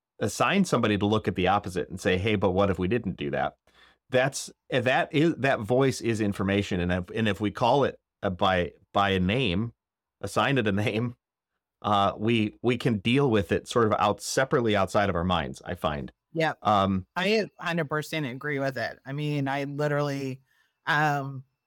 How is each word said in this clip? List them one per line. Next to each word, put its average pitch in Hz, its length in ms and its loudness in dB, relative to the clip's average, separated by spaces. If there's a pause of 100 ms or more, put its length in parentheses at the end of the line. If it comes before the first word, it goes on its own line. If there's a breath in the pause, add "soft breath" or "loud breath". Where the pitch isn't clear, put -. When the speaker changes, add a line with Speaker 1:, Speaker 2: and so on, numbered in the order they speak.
(200)
Speaker 1:
assign 135 440 2
somebody 113 340 2
to 101 80 0
look 107 220 0
at 92 80 -2
the 90 120 2
opposite 95 420 -2
and 95 100 -10
say, 92 180 2
"Hey, 107 180 0
but 95 160 2
what 95 180 2
if 90 80 -2
we 90 100 0
didn't 90 300 -2
do 71 140 -6
that?" 69 240 -2 (540 soft breath)
That's, 131 400 -2 (200)
that 131 420 0
is, 156 240 4
that 123 240 0
voice 123 400 2
is 110 200 0
information. 98 600 0
And 87 120 0
if, 90 120 -2 (100)
and 113 140 0
if 98 120 -2
we 104 100 0
call 127 340 2
it, - 140 -2 (240)
uh, 101 80 0
by, 90 420 2 (200)
by 101 180 2
a 95 100 2
name, 107 520 0 (500)
assign 117 360 0
it 110 100 2
a 98 40 2
name, 113 440 -2 (640)
uh, 101 340 2
we, 107 460 0
we 120 140 2
can 120 220 -2
deal 131 320 2
with 107 220 2
it - 160 -2
sort 117 180 2
of 104 120 0
out, 101 220 0
separately 127 540 0
outside 98 340 2
of 87 60 0
our 85 100 0
minds, 80 400 -2
I 80 100 -8
find. 73 380 -6 (200)
Speaker 2:
Yep. 160 300 -2
Speaker 1:
Um, 98 440 2 (100)
Speaker 2:
I 180 100 -2
a 208 320 0
hundred 165 300 -4
percent 151 380 -4
agree 135 320 -6
with 135 200 -2
it. 98 280 -6
I 135 60 -10
mean, 147 360 -2
I 139 160 -2
literally, 143 800 -4 (440)
um, 143 580 -2 (220)